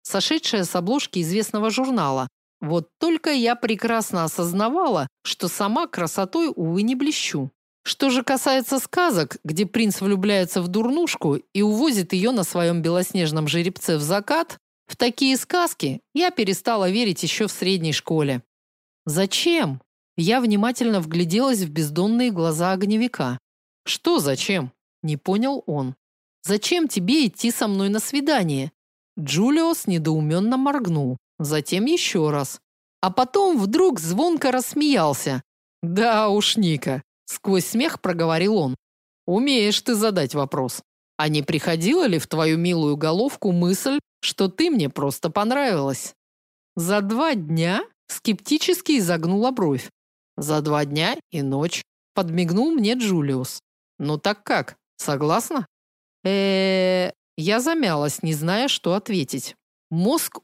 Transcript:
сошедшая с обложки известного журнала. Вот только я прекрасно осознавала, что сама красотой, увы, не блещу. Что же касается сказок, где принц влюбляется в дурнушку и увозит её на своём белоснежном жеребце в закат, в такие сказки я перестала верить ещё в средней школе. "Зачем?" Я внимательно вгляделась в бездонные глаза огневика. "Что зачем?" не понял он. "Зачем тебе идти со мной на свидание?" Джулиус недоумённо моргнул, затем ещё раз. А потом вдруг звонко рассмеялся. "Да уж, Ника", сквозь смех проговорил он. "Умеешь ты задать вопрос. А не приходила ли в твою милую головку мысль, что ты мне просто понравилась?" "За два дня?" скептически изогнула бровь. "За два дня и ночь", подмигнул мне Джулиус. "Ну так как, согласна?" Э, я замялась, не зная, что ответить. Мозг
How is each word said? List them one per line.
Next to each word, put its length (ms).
сошедшая 640
с 120
обложки 460
известного 480
журнала. 580
Вот 280
только 320
я 260
прекрасно 680
осознавала, 840
что 240
сама 380
красотой, 680
увы, 280
не 120
блещу. 560
Что 240
же 140
касается 560
сказок, 640
где 200
принц 360
влюбляется 600
в 60
дурнушку 720
и 260
увозит 500
её 200
на 100
своём 400
белоснежном 640
жеребце 500
в 60
закат, 560
в 80
такие 400
сказки 640
я 200
перестала 580
верить 320
ещё 240
в 60
средней 400
школе. 500
"Зачем?" 760
Я 240
внимательно 600
вгляделась 600
в 100
бездонные 640
глаза 400
огневика. 640
"Что 340
зачем?" 540
не 120
понял 500
он. 280
"Зачем 460
тебе 400
идти 240
со 160
мной 200
на 120
свидание?" 720
Джулиус 720
недоумённо 680
моргнул, 640
затем 460
ещё 480
раз. 260
А 120
потом 480
вдруг 400
звонко 500
рассмеялся. 960
"Да 460
уж, 260
Ника", 480
сквозь 400
смех 340
проговорил 560
он. 180
"Умеешь 560
ты 120
задать 400
вопрос. 480
А 120
не 140
приходила 640
ли 120
в 80
твою 300
милую 400
головку 560
мысль, 460
что 280
ты 220
мне 180
просто 420
понравилась?" 840
"За 240
два 340
дня?" 480
скептически 920
изогнула 520
бровь. 400
"За 240
два 240
дня 320
и 100
ночь", 400
подмигнул 560
мне 240
Джулиус. 640
"Ну 200
так 260
как, 320
согласна?" 720
Э, 840
я 240
замялась, 600
не 120
зная, 340
что 260
ответить. 600
Мозг 540